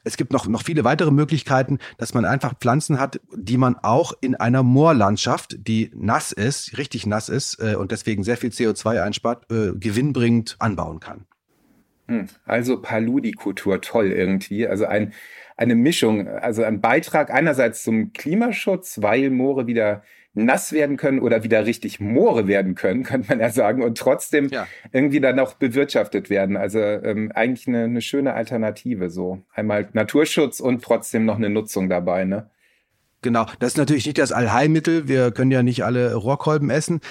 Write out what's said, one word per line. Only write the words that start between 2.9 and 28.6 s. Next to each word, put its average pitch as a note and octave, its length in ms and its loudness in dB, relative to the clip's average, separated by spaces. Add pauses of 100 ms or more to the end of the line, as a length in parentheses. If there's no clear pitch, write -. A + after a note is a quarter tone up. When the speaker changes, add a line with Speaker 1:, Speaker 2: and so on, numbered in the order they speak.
Speaker 1:
hat, C3 220 -4 (160)
die A#2 220 -2
man B2 180 4
auch A#2+ 460 0
in B2+ 140 0
einer B2+ 260 2
Moorlandschaft, B2+ 960 4
die A2 360 -2
nass G#2+ 380 -2
ist, A#2+ 460 -4
richtig C3+ 260 -8
nass G#2 240 -2
ist, - 320 -4
äh, G#2+ 140 -2
und F#2+ 160 -4
deswegen G#2+ 320 -4
sehr A#2 140 -2
viel A#2 160 -4
C A#2 160 0
O G#2+ 40 2
zwei A2 300 -2
einspart, G#2+ 480 -4
äh, A2 240 -2
gewinnbringend A#2 840 0
anbauen D#2+ 400 -2
kann. - 240 -18 (840)
Speaker 2:
Hm, A2+ 220 -4 (160)
also B2 360 0
Paludikultur, A2 1000 -2
toll G2+ 320 0
irgendwie. F#2+ 560 -2
Also G2 180 0
ein, G#2 260 -2 (440)
eine A#2 180 2
Mischung, A2+ 540 2
also G#2+ 340 -2
ein A2 180 -2
Beitrag C#3+ 520 2
einerseits C3+ 500 2
zum A2 300 0
Klimaschutz, F#3+ 880 -2
weil B2 280 2
Moore C3 360 0
wieder G#2+ 380 0 (300)
nass B2+ 380 0
werden C#3+ 240 0
können C3+ 220 0
oder A2+ 240 2
wieder A2 240 2
richtig A2 320 -4
Moore A2+ 480 2
werden F#2+ 300 2
können, G2+ 260 -2
<laughs> - 20 -8
könnte B2+ 260 -4
man A#2+ 100 0
ja A#2 100 2
sagen, A#2+ 320 2
und A#2 160 -2
trotzdem C#3 520 0
Speaker 1:
Ja. B2 180 -8 (240)
Speaker 2:
irgendwie C#3 260 2
dann C3 220 4
auch C3 140 0
bewirtschaftet A#2+ 760 0
werden. G2 260 2
Also, G2 220 -2
ähm, G#2+ 560 -2
eigentlich A#2+ 320 -2
eine, A#2+ 180 0
eine A#2 180 -2
schöne C#3 320 -2
Alternative A2 760 -4